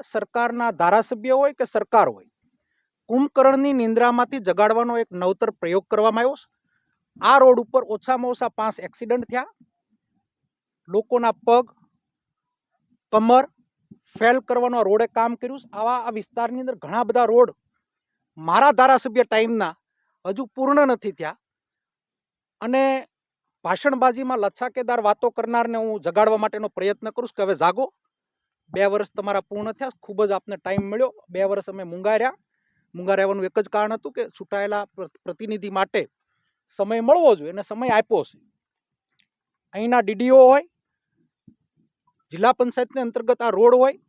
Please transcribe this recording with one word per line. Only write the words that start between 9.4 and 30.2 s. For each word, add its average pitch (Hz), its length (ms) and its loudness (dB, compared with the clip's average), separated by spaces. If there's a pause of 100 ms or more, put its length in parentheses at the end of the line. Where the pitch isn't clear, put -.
લોકોના 226 440 0
પગ, 240 320 2 (1500)
કમર 233 320 4 (760)
ફેલ 240 220 2
કરવાનો 247 380 -2
આ 226 40 2
રોડે 208 240 0
કામ 233 280 -2
કર્યું 254 260 -12
છે. 240 120 -20
આવા 226 260 -4
આ 233 120 -10
વિસ્તારની 233 500 -8
અંદર 254 140 -8
ઘણા 208 300 -6
બધા 233 200 2
રોડ 233 260 4 (880)
મારા 196 340 4
ધારાસભ્ય 247 520 4
ટાઈમના 220 500 -2 (500)
હજુ 202 220 -8
પૂર્ણ 277 400 0
નથી 226 260 -4
થયા 160 260 -12 (1200)
અને 262 460 0 (580)
ભાષણબાજીમાં 254 720 0
લચ્છાકેદાર 240 640 -4
વાતો 208 300 0
કરનારને 233 480 -2
હું 220 220 -6
જગાડવા 208 360 2
માટેનો 214 320 -4
પ્રયત્ન 202 420 -6
કરું 240 180 -8
છું - 80 -20
કે 208 60 -4
હવે 190 120 0
જાગો, 180 300 0 (880)
બે 190 140 0
વર્ષ 202 260 -2
તમારા 202 280 -4
પૂર્ણ 214 320 -10
થયા, 254 300 -12
ખૂબ 208 220 -4